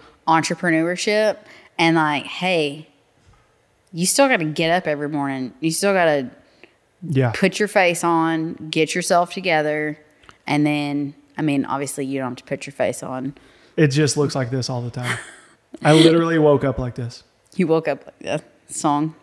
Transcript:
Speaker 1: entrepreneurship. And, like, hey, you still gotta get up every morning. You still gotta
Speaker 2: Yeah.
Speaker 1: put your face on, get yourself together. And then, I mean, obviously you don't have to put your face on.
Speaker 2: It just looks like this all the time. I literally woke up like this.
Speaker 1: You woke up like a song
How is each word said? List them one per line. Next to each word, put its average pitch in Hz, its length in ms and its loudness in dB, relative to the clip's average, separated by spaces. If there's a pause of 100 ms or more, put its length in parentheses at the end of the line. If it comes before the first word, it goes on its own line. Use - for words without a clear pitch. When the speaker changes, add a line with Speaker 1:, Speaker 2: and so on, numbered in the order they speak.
(280)
Speaker 1:
entrepreneurship. 175 1080 0 (380)
And, 165 200 4
like, 151 280 2
hey, 156 640 -4 (1040)
you 170 140 -2
still 277 220 4
gotta 220 160 2
get 160 260 0
up 180 160 2
every 147 220 -2
morning. 139 520 -4
You 160 120 0
still 196 200 0
gotta 151 380 2 (720)
Speaker 2:
Yeah. 131 320 0
Speaker 1:
put - 240 0
your 208 100 0
face 175 360 2
on, 165 680 0
get 160 240 0
yourself 175 400 0
together. 151 640 -2 (480)
And 147 200 2
then, 143 480 -4 (220)
I - 60 -4
mean, 143 240 0
obviously 139 400 -6
you 135 140 -4
don't 127 100 -4
have 123 60 -10
to - 80 -20
put 135 220 -8
your 143 60 -16
face 120 300 -4
on. 131 320 -8 (420)
Speaker 2:
It 156 120 4
just 139 280 2
looks 147 180 0
like 127 160 -2
this 127 200 -4
all 123 120 -6
the 120 80 -8
time. 120 280 -8 (640)
I 151 100 6
literally 165 460 6
woke 147 260 4
up 131 140 -2
like 123 160 -6
this. 120 280 -10 (340)
Speaker 1:
You 185 100 2
woke 160 220 2
up - 160 -4 (180)
like 127 180 -6
a - 320 -20
song 151 500 -2